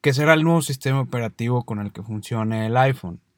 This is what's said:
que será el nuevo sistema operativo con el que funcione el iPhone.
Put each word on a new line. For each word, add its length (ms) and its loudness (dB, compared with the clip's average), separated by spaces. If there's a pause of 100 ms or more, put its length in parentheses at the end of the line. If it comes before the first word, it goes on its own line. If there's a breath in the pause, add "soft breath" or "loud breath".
que 120 2
será 200 6
el 100 4
nuevo 180 4
sistema 380 -2
operativo 640 -2
con 160 -6
el 140 -6
que 100 -14
funcione 640 -4
el 120 -2
iPhone. 440 0 (160)